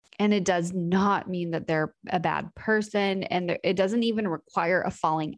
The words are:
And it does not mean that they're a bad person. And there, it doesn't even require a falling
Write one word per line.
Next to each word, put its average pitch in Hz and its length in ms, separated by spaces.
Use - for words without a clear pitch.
And 208 160
it 196 120
does 175 260
not 190 580
mean 175 220
that 165 160
they're 156 260
a 180 140
bad - 340
person. 208 680
And 180 260
there, - 120
it 190 140
doesn't 202 280
even 220 220
require 175 560
a - 80
falling 156 480